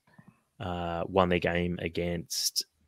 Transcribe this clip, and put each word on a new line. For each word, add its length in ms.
uh, 480
won 220
their 100
game 420
against, 840